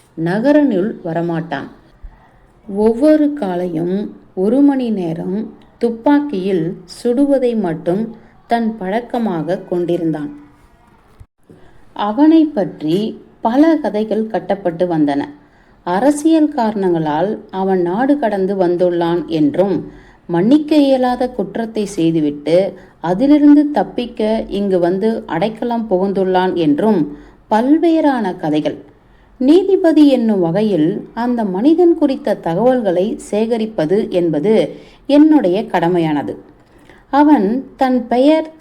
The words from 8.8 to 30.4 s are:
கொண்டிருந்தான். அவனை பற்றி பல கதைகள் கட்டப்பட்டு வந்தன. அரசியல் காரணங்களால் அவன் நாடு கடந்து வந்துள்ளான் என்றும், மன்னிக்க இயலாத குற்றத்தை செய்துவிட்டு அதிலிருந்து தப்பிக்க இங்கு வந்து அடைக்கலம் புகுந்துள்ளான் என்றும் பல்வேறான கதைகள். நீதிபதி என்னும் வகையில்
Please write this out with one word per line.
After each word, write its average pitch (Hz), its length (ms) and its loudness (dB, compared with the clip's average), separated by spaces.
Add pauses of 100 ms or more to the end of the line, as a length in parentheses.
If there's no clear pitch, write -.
கொண்டிருந்தான். 165 720 -4 (1600)
அவனை 302 520 4
பற்றி 294 500 -4 (460)
பல 294 360 4
கதைகள் 220 500 -2
கட்டப்பட்டு 180 600 -4
வந்தன. 143 340 0 (640)
அரசியல் 294 640 2
காரணங்களால் 190 800 0 (200)
அவன் 190 320 -2
நாடு 240 360 0
கடந்து 202 380 -2
வந்துள்ளான் 175 720 0
என்றும், 160 500 0 (520)
மன்னிக்க 269 480 2
இயலாத 254 540 2
குற்றத்தை 220 560 -6
செய்துவிட்டு 165 880 0 (260)
அதிலிருந்து 294 720 4
தப்பிக்க 220 760 -4
இங்கு 196 320 -2
வந்து 196 460 -2
அடைக்கலம் 220 640 -4
புகுந்துள்ளான் 185 640 0
என்றும் 170 640 0 (320)
பல்வேறான 277 840 2
கதைகள். 151 420 -4 (640)
நீதிபதி 330 680 4
என்னும் 226 320 2
வகையில் 170 500 0 (240)